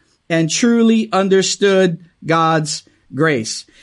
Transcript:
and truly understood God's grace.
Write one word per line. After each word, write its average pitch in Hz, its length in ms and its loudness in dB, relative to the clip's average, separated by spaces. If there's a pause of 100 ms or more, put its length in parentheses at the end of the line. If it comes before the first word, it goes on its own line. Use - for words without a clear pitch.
(280)
and 165 220 0
truly 226 640 2
understood 190 920 0 (220)
God's 160 580 -2 (300)
grace. 135 500 -4 (200)